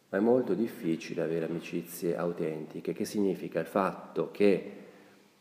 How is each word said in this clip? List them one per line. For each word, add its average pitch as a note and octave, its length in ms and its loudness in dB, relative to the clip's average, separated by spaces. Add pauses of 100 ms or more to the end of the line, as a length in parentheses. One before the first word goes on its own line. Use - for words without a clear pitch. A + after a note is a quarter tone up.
ma F#2+ 100 0
è - 20 4
molto A#2+ 340 4
difficile F2 680 -2
avere D#2+ 240 0
amicizie E2+ 720 -2
autentiche, E2+ 760 -4
che G#2 120 -4
significa F#2 540 0
il E2 80 0
fatto E2+ 640 0
che, G2+ 420 4 (680)